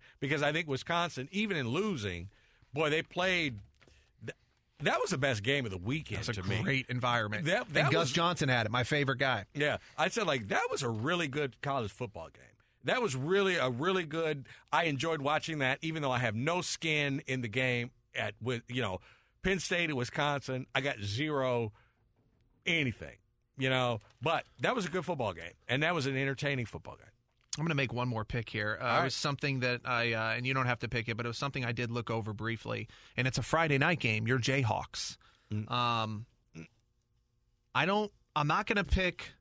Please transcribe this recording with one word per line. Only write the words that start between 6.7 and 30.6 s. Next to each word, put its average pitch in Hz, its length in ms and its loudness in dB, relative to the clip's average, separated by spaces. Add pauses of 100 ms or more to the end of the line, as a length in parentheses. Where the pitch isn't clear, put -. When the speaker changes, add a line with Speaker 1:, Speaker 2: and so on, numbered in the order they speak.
Speaker 2:
environment. 120 580 0
Speaker 1:
That, 196 280 0
that 151 100 4
Speaker 2:
And 139 80 4
Gus 165 120 4
Speaker 1:
was 127 80 -2
Speaker 2:
Johnson 170 360 2
had 120 180 4
it, 104 60 -4
my 123 120 2
favorite 139 340 0
guy. 127 260 0 (100)
Speaker 1:
Yeah, 143 240 0 (200)
I 165 100 2
said, 214 180 -2
like, 123 220 0
that 440 220 0
was - 120 -2
a 123 60 0
really 147 400 0
good 135 340 -4
college 135 280 -2
football 85 380 -10
game. - 140 -20 (420)
That 226 180 2
was 143 140 0
really 185 400 4
a 131 120 2
really 170 360 0
good. 156 420 -2 (260)
I 165 120 4
enjoyed 156 360 0
watching 151 380 0
that, 135 240 2
even 160 200 -2
though 131 100 2
I 123 60 2
have 113 180 2
no 165 240 0
skin 147 680 0
in 131 140 -2
the 120 80 -4
game 123 420 0 (240)
at, 110 260 -2
with, 120 280 -2
you 127 120 -2
know, 95 200 -2 (420)
Penn 190 160 2
State 175 320 0
and 147 80 -2
Wisconsin. 143 720 -2
I 139 80 2
got 135 200 -2
zero 123 720 0 (920)
anything, 131 520 0 (420)
you 131 120 2
know. 123 300 2 (220)
But 151 220 0 (160)
that 214 160 2
was 190 100 0
a - 20 -4
good 170 160 -2
football 131 280 -2
game, 85 220 -10 (120)
and 131 160 2
that 170 140 2
was 135 100 0
an 135 100 0
entertaining 135 500 -2
football - 280 -12
game. - 120 -20 (520)
Speaker 2:
I'm 151 60 -2
gonna 160 100 0
make 131 180 0
one 123 140 0
more 110 180 -2
pick - 260 -4
here. 107 300 -2
Uh, 120 40 -6
Speaker 1:
All 123 80 0
right. 139 80 6
Speaker 2:
it 170 40 2
was 139 100 -2
something 139 460 -2
that 123 240 0
I, 117 280 2
uh, 113 240 0
and 120 100 -4
you 135 80 0
don't 131 120 2